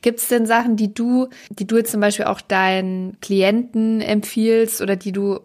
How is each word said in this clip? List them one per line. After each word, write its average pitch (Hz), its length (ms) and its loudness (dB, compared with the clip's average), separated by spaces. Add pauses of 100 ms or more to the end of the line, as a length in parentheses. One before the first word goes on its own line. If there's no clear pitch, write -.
Gibt's 233 260 0
denn 233 180 2
Sachen, 233 300 2
die 208 180 0
du, 247 340 0 (220)
die 202 160 -8
du 226 100 2
jetzt 233 160 0
zum 214 80 0
Beispiel 208 260 0
auch - 140 -2
deinen 190 800 -2
Klienten 220 800 0
empfiehlst 220 800 0
oder 196 160 0
die 190 160 -8
du 196 320 -2